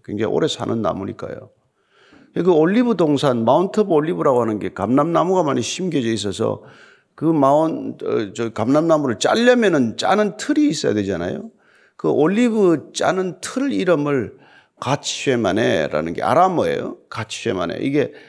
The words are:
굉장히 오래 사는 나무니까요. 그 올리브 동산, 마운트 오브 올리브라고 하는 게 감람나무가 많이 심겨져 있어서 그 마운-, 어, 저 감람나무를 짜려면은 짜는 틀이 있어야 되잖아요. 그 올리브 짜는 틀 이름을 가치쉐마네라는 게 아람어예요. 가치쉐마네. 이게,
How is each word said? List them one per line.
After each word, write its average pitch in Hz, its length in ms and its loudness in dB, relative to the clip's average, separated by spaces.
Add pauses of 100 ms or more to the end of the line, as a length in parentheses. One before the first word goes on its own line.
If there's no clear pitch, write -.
굉장히 107 300 -4
오래 160 140 0
사는 113 340 -4
나무니까요. 98 680 -8 (840)
그 175 180 2
올리브 196 460 4
동산, 139 480 2
마운트 175 340 2
오브 196 140 0
올리브라고 156 480 2
하는 110 180 0
게 92 120 -6
감람나무가 156 720 2
많이 131 220 0
심겨져 151 460 -4
있어서 104 520 -2 (540)
그 143 100 -6
마운-, 143 800 2
어, 104 320 -2
저 113 160 -4
감람나무를 143 680 2
짜려면은 208 800 2
짜는 208 400 0
틀이 302 320 0
있어야 - 240 0
되잖아요. 98 560 -4 (460)
그 156 160 -2
올리브 185 800 2
짜는 185 480 -2
틀 277 300 -6
이름을 147 640 -2 (420)
가치쉐마네라는 104 1300 -2
게 - 80 -8
아람어예요. 143 760 0 (120)
가치쉐마네. 95 720 -6
이게, 139 340 -2 (160)